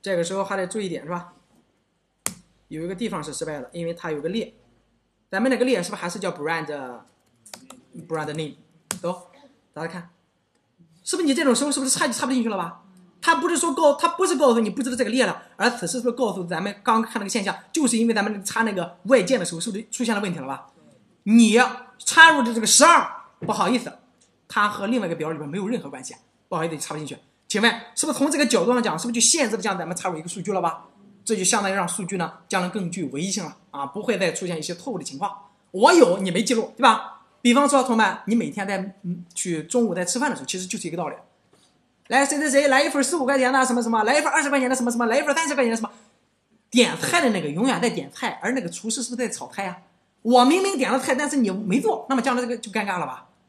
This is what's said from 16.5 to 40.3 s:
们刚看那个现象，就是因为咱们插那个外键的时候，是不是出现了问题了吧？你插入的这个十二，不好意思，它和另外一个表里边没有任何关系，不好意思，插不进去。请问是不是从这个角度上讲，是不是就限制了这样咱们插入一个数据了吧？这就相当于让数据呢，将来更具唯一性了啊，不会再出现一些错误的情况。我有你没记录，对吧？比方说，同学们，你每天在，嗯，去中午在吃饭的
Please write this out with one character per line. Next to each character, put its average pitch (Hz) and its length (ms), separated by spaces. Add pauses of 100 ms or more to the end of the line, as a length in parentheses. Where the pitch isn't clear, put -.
们 196 220
刚 226 180
看 226 140
那 208 80
个 196 60
现 208 140
象， 185 140 (140)
就 302 160
是 226 100
因 226 100
为 226 60
咱 208 100
们 208 220
插 - 160
那 226 100
个 180 340
外 226 180
键 233 160
的 180 60
时 170 100
候， 165 40
是 214 120
不 190 60
是 220 120
出 - 140
现 226 100
了 202 80
问 196 100
题 170 60
了 135 80
吧？ 135 220 (560)
你 220 360 (380)
插 - 320
入 285 140
的 233 100
这 226 80
个 214 60
十 - 180
二， 254 240 (300)
不 - 120
好 147 160
意 240 120
思， - 120 (560)
它 208 220
和 196 160
另 220 160
外 190 60
一 - 20
个 165 60
表 156 160
里 151 80
边 147 100
没 165 80
有 196 100
任 226 140
何 139 80
关 131 140
系， - 120 (320)
不 185 80
好 160 80
意 170 60
思， 156 80
插 - 160
不 156 60
进 151 80
去。 135 100 (300)
请 202 140
问 226 100 (240)
是 - 100
不 311 60
是 - 60
从 285 120
这 285 80
个 285 80
角 190 200
度 240 80
上 247 80
讲， 190 160
是 - 100
不 240 60
是 - 0
就 226 80
限 277 280
制 214 60
了 190 60
这 208 80
样 190 80
咱 165 100
们 175 80
插 185 140
入 165 80
一 156 40
个 170 60
数 180 140
据 196 100
了 190 100
吧？ 165 260 (360)
这 226 120
就 185 80
相 202 200
当 190 80
于 196 40
让 185 120
数 196 160
据 185 140
呢， 170 160 (140)
将 147 140
来 180 80
更 180 220
具 175 140
唯 135 160
一 190 100
性 196 120
了 - 140 (140)
啊， 139 140
不 202 180
会 226 140
再 180 140
出 - 140
现 170 140
一 - 20
些 170 140
错 247 180
误 185 60
的 143 40
情 135 140
况。 - 320 (220)
我 240 220
有 202 260
你 190 100
没 185 140
记 254 100
录， 226 240
对 240 60
吧？ - 400 (180)
比 240 120
方 285 140
说， 262 140
同 247 140
学 220 80
们， 190 220
你 214 100
每 196 160
天 196 160
在， 196 100 (260)
嗯， 175 300
去 165 300
中 240 220
午 196 100
在 180 100
吃 233 140
饭 294 100
的 - 60